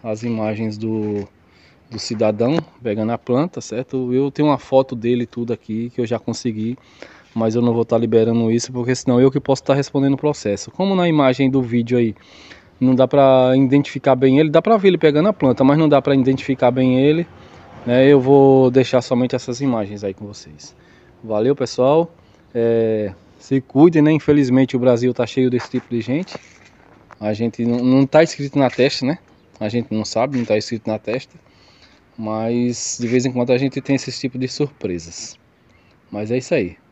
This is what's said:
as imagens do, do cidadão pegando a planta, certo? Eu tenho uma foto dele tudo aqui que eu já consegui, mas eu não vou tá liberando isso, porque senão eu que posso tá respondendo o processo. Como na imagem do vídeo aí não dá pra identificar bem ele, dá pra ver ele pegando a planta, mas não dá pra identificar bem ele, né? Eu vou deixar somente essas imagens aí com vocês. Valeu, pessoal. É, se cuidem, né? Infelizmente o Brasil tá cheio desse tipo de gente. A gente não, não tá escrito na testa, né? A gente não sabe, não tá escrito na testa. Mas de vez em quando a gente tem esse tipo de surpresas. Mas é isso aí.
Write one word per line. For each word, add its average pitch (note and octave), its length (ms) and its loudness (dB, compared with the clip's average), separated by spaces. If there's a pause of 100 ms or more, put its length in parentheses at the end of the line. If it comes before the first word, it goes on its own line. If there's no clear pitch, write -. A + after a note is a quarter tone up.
as G#2+ 180 -8
imagens A2 560 -4
do, G#2+ 500 -6 (600)
do A2 80 -14
cidadão A2 600 -2 (260)
pegando A2 300 -4
a A#2 40 -6
planta, C3 440 -4
certo? B2+ 520 -6
Eu C#3 160 0
tenho D3 200 0
uma C3+ 80 0
foto C3 400 0
dele A#2+ 280 -2
tudo A#2 280 -8
aqui A2 380 -8
que - 100 -6
eu A#2+ 40 -2
já A2+ 140 -4
consegui, A2+ 580 -6 (560)
mas A2+ 200 0
eu A#2+ 80 0
não A#2+ 120 2
vou A#2 120 0
tá A#2 120 0
liberando A2+ 540 2
isso, A#2 200 -2
porque B2 240 -2
senão B2 240 0
eu C3 100 6
que C#3 100 -2
posso C3+ 240 -2
tá C#3 100 0
respondendo C#3 400 0
o C3+ 40 -2
processo. A#2+ 540 -4
Como G3 240 -2
na F3 120 0
imagem C3+ 420 2
do C3+ 120 0
vídeo A#2+ 360 -2
aí A2+ 180 0 (640)
não B2+ 160 2
dá B2+ 120 4
pra C3 480 4
identificar C3+ 600 2
bem C3+ 240 4
ele, D3+ 100 2
dá D#3+ 120 4
pra A3 160 2
ver F#3+ 120 4
ele F3 80 2
pegando D#3 320 2
a G#3 40 -2
planta, C3 300 0
mas C#3+ 140 4
não D#3+ 100 2
dá C#3 140 2
pra C#3 140 0
identificar C3 560 0
bem B2+ 280 0
ele, D3+ 280 0 (580)
né? B2+ 220 4
Eu C#3+ 120 6
vou C3+ 500 6
deixar B2+ 320 2
somente B2 340 -2
essas B2 260 -8
imagens G#2+ 420 -4
aí G2 100 -6
com G#2+ 120 -16
vocês. D2+ 500 -20 (480)
Valeu, A2+ 320 0
pessoal. C#3 560 0 (420)
É, A2+ 600 0 (240)
se C3+ 240 -4
cuidem, D#3+ 400 4
né? D3+ 100 4
Infelizmente C3+ 640 2
o B2 40 0
Brasil B2 340 2
tá A#2+ 120 -2
cheio B2+ 240 -2
desse A#2+ 200 -4
tipo - 200 -8
de A#2 120 -4
gente. C#3 340 -6 (840)
A G#2+ 140 -4
gente A2+ 320 -4
não, A#2+ 140 -2
não C3 260 2
tá D#3 160 4
escrito C#3+ 380 -2
na C3 100 2
testa, B2+ 360 -2
né? D#3 140 -4 (400)
A G#2+ 100 -4
gente A2+ 240 -4
não G#2+ 120 -4
sabe, C3 320 -2
não A#2+ 80 -2
tá G#2+ 120 0
escrito G#2+ 300 -6
na A2 120 -4
testa. - 360 -10 (840)
Mas A2+ 840 -4
de A#2+ 80 -6
vez B2 180 0
em C3 60 -2
quando B2 200 -2
a B2 60 2
gente C3+ 240 -4
tem C#3 140 -2
esse C3 160 -6
tipo B2+ 260 -10
de B2+ 100 -6
surpresas. - 920 -10 (720)
Mas G#2+ 200 -8
é B2+ 60 -2
isso B2+ 160 -4
aí. F#2 240 -4 (140)